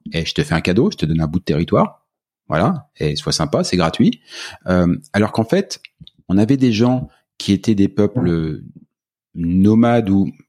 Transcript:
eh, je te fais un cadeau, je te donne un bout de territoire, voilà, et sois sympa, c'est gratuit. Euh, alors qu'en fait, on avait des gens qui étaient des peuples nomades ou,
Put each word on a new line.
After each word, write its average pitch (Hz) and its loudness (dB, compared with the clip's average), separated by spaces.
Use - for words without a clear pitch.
eh, 82 -4
je - -8
te 80 -2
fais 73 -4
un 80 0
cadeau, 113 2
je - -14
te - -4
donne 80 -2
un 80 0
bout 82 -4
de - -6
territoire, 85 -2
voilà, 123 -2
et 76 -4
sois 73 -6
sympa, 76 -2
c'est - -4
gratuit. 90 0
Euh, 90 2
alors 104 0
qu'en 113 -2
fait, - -4
on 90 2
avait 110 2
des 127 2
gens 123 0
qui - 0
étaient 110 0
des 98 2
peuples 87 -2
nomades 104 2
ou, 98 2